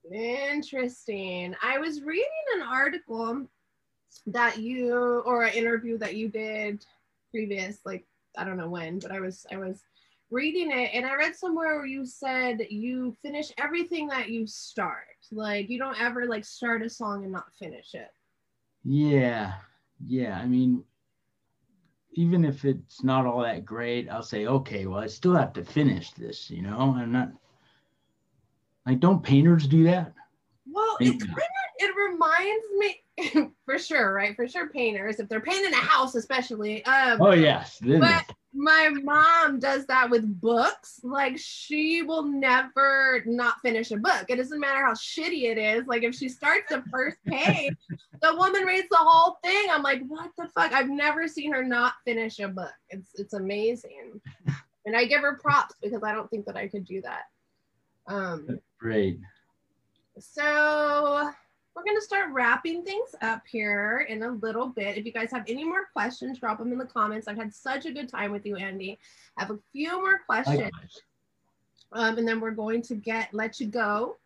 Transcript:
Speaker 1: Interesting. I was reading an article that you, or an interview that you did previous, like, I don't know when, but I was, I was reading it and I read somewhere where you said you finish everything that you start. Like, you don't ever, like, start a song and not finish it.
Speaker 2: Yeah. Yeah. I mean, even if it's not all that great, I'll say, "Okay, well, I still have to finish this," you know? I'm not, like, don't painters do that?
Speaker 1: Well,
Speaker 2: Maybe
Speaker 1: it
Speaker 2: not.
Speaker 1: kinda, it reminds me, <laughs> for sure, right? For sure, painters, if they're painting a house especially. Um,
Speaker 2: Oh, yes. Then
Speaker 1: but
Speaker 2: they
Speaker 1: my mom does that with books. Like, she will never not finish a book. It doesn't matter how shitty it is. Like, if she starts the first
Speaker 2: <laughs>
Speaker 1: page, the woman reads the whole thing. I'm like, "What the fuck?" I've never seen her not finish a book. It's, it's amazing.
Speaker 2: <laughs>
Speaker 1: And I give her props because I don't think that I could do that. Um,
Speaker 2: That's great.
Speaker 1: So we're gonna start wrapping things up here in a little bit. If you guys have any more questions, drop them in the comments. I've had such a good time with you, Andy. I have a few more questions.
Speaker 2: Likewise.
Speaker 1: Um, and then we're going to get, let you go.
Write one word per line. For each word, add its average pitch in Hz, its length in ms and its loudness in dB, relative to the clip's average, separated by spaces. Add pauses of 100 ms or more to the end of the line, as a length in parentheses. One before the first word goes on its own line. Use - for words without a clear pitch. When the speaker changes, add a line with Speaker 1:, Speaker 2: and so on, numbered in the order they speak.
(120)
Speaker 1:
Interesting. 233 1500 -6
I 262 180 -2
was 302 220 -6
reading 330 240 -2 (300)
an 359 60 -2
article 254 840 -2 (840)
that 233 320 0
you, 240 340 -2 (320)
or 240 180 2
an 214 100 2
interview 226 440 0
that 202 180 -6
you 220 140 -4
did 214 560 -6 (460)
previous, 202 540 -6
like, 190 200 -10 (320)
I 180 60 -8
don't 185 140 -6
know 170 120 -6
when, 170 300 -6
but - 120 -12
I 196 80 -8
was, 185 320 -10
I 190 60 -10
was 190 240 -8 (500)
reading 311 400 -2
it 247 220 -2
and 247 120 -2
I 269 100 -4
read 320 200 -2
somewhere 320 420 -2
where 285 80 -6
you 269 200 -8
said 254 640 -4
you 240 520 -6
finish 294 360 -8
everything 311 500 -4
that 254 220 -6
you 226 180 -4
start. - 560 -8 (280)
Like, 208 380 -6
you 247 100 -6
don't 262 200 -6
ever, 240 280 -2
like, 220 180 -4
start 233 360 -4
a 226 80 -6
song 202 340 -8
and 190 100 -10
not 175 240 -12
finish - 360 -16
it. - 160 -16 (760)
Speaker 2:
Yeah. 131 680 2 (520)
Yeah. 117 340 -4
I 117 60 -6
mean, 127 380 2 (1300)
even 170 320 4
if 139 200 -2
it's - 380 -2
not 131 240 4
all 120 160 0
that 104 220 -4
great, 120 440 -4
I'll 113 140 -8
say, 107 240 -4
"Okay, 113 400 0
well, 95 120 -4
I 110 80 -6
still 180 280 2
have 135 180 2
to 87 100 -8
finish 135 500 2
this," - 360 -12
you 87 140 -8
know? 123 340 0
I'm 120 140 -4
not, 127 180 0 (1600)
like, 127 140 2
don't 185 240 6
painters 151 440 8
do 160 160 8
that? 170 300 4 (520)
Speaker 1:
Well, 415 340 -2
Speaker 2:
Maybe 247 180 4
Speaker 1:
it - 20 -8
Speaker 2:
not. 208 80 -6
Speaker 1:
kinda, 175 160 -4 (340)
it 392 180 -2
reminds 381 720 0 (120)
me, 370 800 -2
<laughs> - 80 -20
for 269 120 -2
sure, 269 360 0
right? 202 220 -2
For 240 120 -4
sure, 311 220 -6
painters, 214 500 -4
if 208 100 -8
they're 220 100 -2
painting 370 320 0
a 262 60 2
house 254 380 2
especially. 220 680 -4
Um, 262 360 4
Speaker 2:
Oh, 196 120 12
yes. 151 460 4
Then 135 200 6
Speaker 1:
but 330 280 6
Speaker 2:
they - 60 -16 (180)
Speaker 1:
my 311 380 6
mom 294 680 4
does 269 260 0
that 254 240 4
with 220 320 2
books. 233 600 0
Like, 262 340 -2
she 311 640 -2
will 311 220 -2
never 269 1040 2
not 240 340 0
finish 226 300 -2
a 208 60 -2
book. 254 300 2
It 247 100 0
doesn't 262 220 -4
matter 277 240 0
how 240 100 2
shitty 320 500 -4
it 226 160 0
is. 220 260 0
Like, 240 160 0
if 240 140 -2
she 269 140 -6
starts 320 400 0
the 262 220 -2
first 262 300 -2
Speaker 2:
<laughs> - 60 -6
Speaker 1:
page, - 480 0 (480)
the 320 120 6
woman 381 280 4
reads 370 260 2
the 330 80 6
whole 330 460 8
thing. 392 260 2
I'm 302 140 2
like, 269 240 0
"What 320 280 -12
the 339 120 -8
fuck?" 330 260 0
I've 269 160 2
never 294 380 0
seen 302 260 -4
her 262 100 0
not 247 300 2 (120)
finish 226 340 -2
a 202 80 -4
book. 185 260 -8 (160)
It's, 196 260 -16
it's 202 180 -10
amazing. 208 840 -4 (280)
Speaker 2:
<laughs> - 60 -2 (320)
Speaker 1:
And 214 120 -2
I 240 80 4
give 285 160 4
her 285 140 0
props 285 480 2
because 208 200 -4
I 214 100 -2
don't 214 180 -6
think 202 160 -6
that 202 100 -10
I 202 100 -6
could 196 180 -10
do 190 180 -10
that. - 200 -10 (840)
Um, 180 400 -6
Speaker 2:
That's 127 140 -6 (180)
great. 104 400 2 (960)
Speaker 1:
So 294 1120 2 (460)
we're 349 100 -12
gonna 415 160 2
start 392 320 -2
wrapping 262 500 0
things 392 260 -4 (120)
up 220 280 -4
here 214 600 -2
in 220 140 -6
a 240 80 -6
little 226 360 -4
bit. 202 300 -6
If 214 80 -8
you 226 80 -8
guys 226 180 -6
have 247 160 -6
any 254 160 -6
more 381 300 -2
questions, 247 460 -6
drop 220 200 -4
them 233 120 -4
in 247 60 -4
the 262 80 -6
comments. 214 420 -4
I've 208 100 -8
had 214 160 -8
such 269 320 -6
a 320 60 -6
good 254 180 -10
time 202 220 -6
with 208 140 -8
you, 202 100 -6
Andy. 190 420 -8 (400)
I - 60 -6
have 196 80 -8
a 208 80 -8 (120)
few 302 200 -6 (100)
more 381 240 2
questions. 247 360 0
Speaker 2:
Likewise. - 400 -10 (920)
Speaker 1:
Um, 226 260 0
and 226 100 0
then 226 120 0
we're 220 120 -4
going 220 320 -4
to 240 120 -8
get, 220 380 -6
let 220 260 -6
you 240 80 -4
go. 220 580 -2